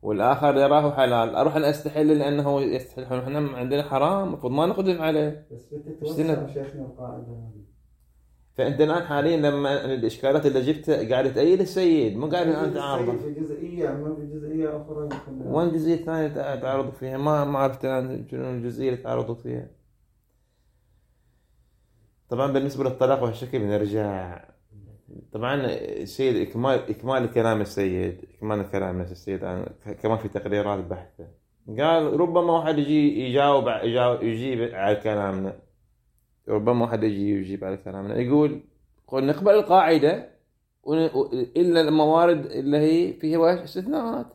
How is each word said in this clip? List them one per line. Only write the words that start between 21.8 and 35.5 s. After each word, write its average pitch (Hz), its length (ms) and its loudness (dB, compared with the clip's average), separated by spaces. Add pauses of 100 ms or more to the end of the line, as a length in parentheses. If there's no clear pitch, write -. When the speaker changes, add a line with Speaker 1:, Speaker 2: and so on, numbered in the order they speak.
Speaker 1:
طبعًا 135 240 -2
بالنسبة 135 320 -2
للطلاق 127 380 2
وهالشكل 123 360 -4
بنرجع. 101 880 -2 (880)
طبعًا 127 340 -2
السيد 98 840 -2
إكمال، 123 420 0
إكمال 120 400 -2
كلام 113 300 2
السيد، 92 640 -2 (120)
إكمال 104 340 -4
كلام 92 300 -2
نفس 90 120 -8
السيد، 92 320 -8
أنا 92 280 -8 (140)
ك-، 104 40 -12
كمان 110 280 0
في 107 100 -6
تقريرات 101 560 -2
بحثه. 90 440 -12 (400)
قال 151 520 2
ربما 170 320 2
واحد 160 260 2
يجي 147 420 2
يجاوب 135 480 4
ع-، 110 140 -2
يجاوب، 120 400 2
يجيب 117 520 -2
على 98 220 2
كلامنا. 98 600 -2 (920)